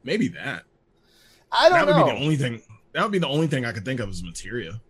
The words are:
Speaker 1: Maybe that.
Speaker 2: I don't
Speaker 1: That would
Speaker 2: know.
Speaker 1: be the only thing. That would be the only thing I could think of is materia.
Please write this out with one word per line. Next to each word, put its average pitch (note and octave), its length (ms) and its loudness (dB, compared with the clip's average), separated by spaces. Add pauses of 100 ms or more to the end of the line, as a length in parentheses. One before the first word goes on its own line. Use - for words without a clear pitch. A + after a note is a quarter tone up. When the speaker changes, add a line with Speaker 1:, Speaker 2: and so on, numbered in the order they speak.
Speaker 1:
Maybe F#3+ 240 -2
that. G#2 360 -10 (840)
Speaker 2:
I C4+ 180 6
don't F4 100 6
Speaker 1:
That D4+ 80 4
would D4 100 4
Speaker 2:
know. G3+ 80 6
Speaker 1:
be D3 80 4
the A#2+ 120 -4
only D#3 120 2
thing. A#2+ 260 -4 (300)
That E3 100 -2
would G#3 100 -2
be G3 60 0
the E3 100 0
only D#3 200 0
thing C3+ 160 -2
I A#2 80 -6
could G2+ 120 -10
think C3 160 -4
of G#2 100 -6
is F2+ 120 -8
materia. F#2 680 -10